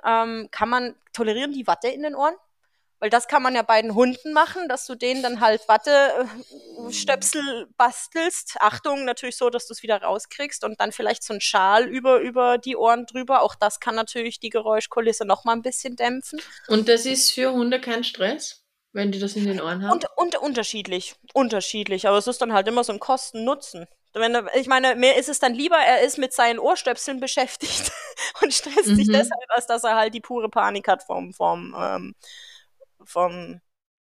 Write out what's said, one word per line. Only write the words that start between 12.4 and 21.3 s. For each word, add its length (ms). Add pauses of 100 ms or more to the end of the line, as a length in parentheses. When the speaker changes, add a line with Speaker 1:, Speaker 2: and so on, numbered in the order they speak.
Speaker 1:
die 180
Ohren 300
drüber. 380
Auch 120
das 240
kann 160
natürlich 440
die 100
Geräuschkulisse 760
noch 180
mal 100
ein 80
bisschen 340
dämpfen. 440 (280)
Speaker 2:
Und 220
das 160
ist 280
für 180
Hunde 280
kein 240
Stress, 600 (300)
wenn 180
die 80
das 160
in 100
den 160
Ohren 220
haben? 100
Speaker 1:
Und, 120 (100)
und 220
unterschiedlich, 800 (180)